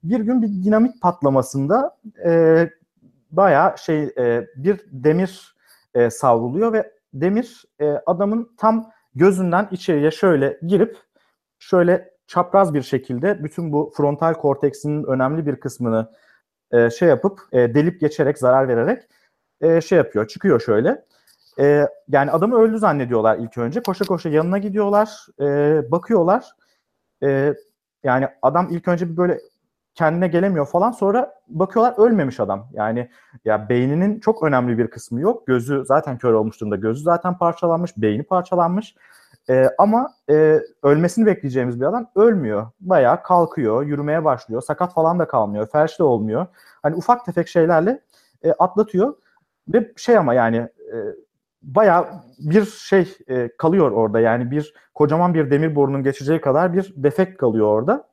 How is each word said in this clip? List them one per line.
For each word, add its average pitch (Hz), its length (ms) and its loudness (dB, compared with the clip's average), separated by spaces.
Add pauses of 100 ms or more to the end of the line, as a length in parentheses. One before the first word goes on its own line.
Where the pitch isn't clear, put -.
Bir 220 180 -2
gün 233 220 0
bir 226 60 -2
dinamit 214 540 0
patlamasında, 143 920 0 (280)
e, 165 460 4 (600)
bayağı 175 480 4
şey, 156 240 -2 (160)
e, 120 280 0 (100)
bir 185 240 -2 (120)
demir, 156 640 -2 (380)
e, 120 160 2
savruluyor 127 640 0
ve 220 200 -4 (220)
demir, 196 500 -4 (160)
e, 147 260 -2
adamın 202 520 -2
tam 226 320 -2 (240)
gözünden 185 560 2
içeriye 160 400 0
şöyle 156 560 0
girip 220 300 0 (640)
şöyle 180 520 0 (160)
çapraz 180 480 0
bir 143 80 -2
şekilde 139 600 -4
bütün 156 280 -8
bu 151 240 -2
frontal 147 380 0
korteksinin 147 680 -2
önemli 135 420 -2
bir 139 100 -4
kısmını, 113 540 -4 (600)
e, 117 180 4
şey 170 180 0
yapıp, 190 320 0 (120)
e, 120 220 2
delip 160 260 0
geçerek, 147 380 -2
zarar 131 300 2
vererek, 127 340 0 (580)
e, 165 200 2
şey 170 180 0
yapıyor, 110 280 0
çıkıyor 165 340 0
şöyle, 127 440 0 (540)
e, 147 280 4 (220)
yani 147 220 2
adamı 196 260 0
öldü 220 220 2
zannediyorlar 123 600 0
ilk 117 200 -10
önce. 127 240 -4
Koşa 190 220 -4
koşa - 240 -6
yanına 165 300 0
gidiyorlar, 208 680 -2 (140)
e, 143 60 -2 (440)
bakıyorlar. 180 600 0 (720)
E, 139 320 0 (500)
yani 131 240 0 (140)
adam 143 280 0
ilk 170 180 -6
önce 175 200 -2
bir 165 80 -8
böyle 175 220 0 (560)
kendine 170 340 0
gelemiyor 170 380 0
falan. 196 240 0
Sonra 214 440 -2 (140)
bakıyorlar 208 580 2
ölmemiş 170 340 0
adam. 101 320 -4
Yani 113 380 -4 (340)
ya 107 240 -2
beyninin 151 520 0
çok 220 220 -2
önemli 123 360 0
bir 117 80 2
kısmı 117 340 -10
yok. 226 260 -2
Gözü 127 380 -2
zaten 139 340 -2
kör 120 140 0
olmuş 110 280 -2
durumda. 104 160 -6
Gözü 110 260 -4
zaten 175 360 -2
parçalanmış, 170 580 -2
beyni 107 260 -2
parçalanmış. 180 760 -4 (540)
E, 131 180 4 (100)
ama, 220 340 2 (180)
e, 156 300 4 (220)
ölmesini 170 440 2
bekleyeceğimiz 127 540 -2
bir 131 60 -2
adam 226 300 -6
ölmüyor. 151 500 2 (140)
Bayağı 165 420 2
kalkıyor, 147 600 0
yürümeye 147 420 -4
başlıyor. 123 380 -4
Sakat 175 320 -6
falan 165 240 0
da 165 100 -2
kalmıyor, 107 380 -2
felç 151 320 -2
de 185 40 0
olmuyor. 120 440 -2 (360)
Hani 151 120 -2
ufak 240 300 -2
tefek 170 240 -4
şeylerle, 175 520 0 (420)
e, 165 100 0
atlatıyor. 196 600 0 (540)
Ve 214 280 0
şey 233 220 2
ama 131 160 2
yani, 113 220 2
e, 117 400 -8 (640)
bayağı 175 440 2 (320)
bir 170 260 0
şey, 190 520 -2 (120)
e, 123 280 -4
kalıyor 165 340 2
orada. 110 300 0
Yani 120 300 0
bir 147 240 -8 (200)
kocaman 160 400 0
bir 151 160 0
demir 151 240 0
borunun 139 280 0
geçeceği 139 380 -2
kadar 160 320 0
bir 185 240 -4
defekt 147 420 -2
kalıyor 110 280 2
orada. 117 460 0